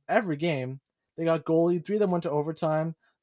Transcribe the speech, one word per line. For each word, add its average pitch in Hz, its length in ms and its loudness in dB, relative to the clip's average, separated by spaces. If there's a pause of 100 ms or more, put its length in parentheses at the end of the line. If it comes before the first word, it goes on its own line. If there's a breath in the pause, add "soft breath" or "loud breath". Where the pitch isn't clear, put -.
every 185 300 0
game. 139 420 -2 (380)
They 165 80 -2
got 165 180 2
goalied. 170 420 2
Three 208 120 0
of - 20 2
them 202 120 2
went 175 120 0
to 165 80 -4
overtime. 156 640 -2 (280)